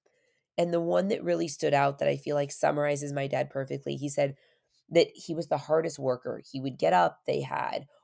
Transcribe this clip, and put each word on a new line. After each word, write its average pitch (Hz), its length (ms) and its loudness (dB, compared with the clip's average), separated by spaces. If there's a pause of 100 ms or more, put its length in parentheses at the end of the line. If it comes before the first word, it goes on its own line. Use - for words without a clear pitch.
(580)
And 170 140 2
the 170 100 2
one 175 260 2
that - 160 -2
really 170 240 0
stood 143 260 0
out 139 260 2
that 143 100 2
I 139 80 0
feel 147 180 -4
like 143 160 0
summarizes 147 640 0
my 139 120 -2
dad 135 240 -2
perfectly, 139 460 -6
he 139 140 -6
said 139 260 0 (540)
that 160 260 6
he - 180 -10
was 160 140 -6
the 156 100 0
hardest 160 400 0
worker. 123 440 -4 (100)
He 135 80 -10
would 131 180 -6
get 165 160 4
up, 175 320 2
they 139 160 0
had 139 460 -6 (160)